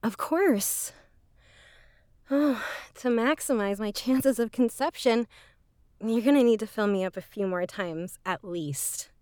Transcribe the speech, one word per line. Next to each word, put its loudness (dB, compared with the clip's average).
Of -2
course. 0
Oh, 2
to -6
maximize 2
my -4
chances 2
of -2
conception, 0
you're 0
gonna 4
need 6
to -6
fill -2
me 0
up -4
a -10
few -6
more -2
times, -8
at -4
least. -6